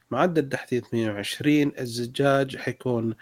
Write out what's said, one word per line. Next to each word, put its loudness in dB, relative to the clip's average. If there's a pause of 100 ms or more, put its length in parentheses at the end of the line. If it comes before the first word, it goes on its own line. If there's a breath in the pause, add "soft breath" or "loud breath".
(120)
معدل 2
تحديث -4
مية 0
وعشرين، 2
الزجاج 0
حيكون -2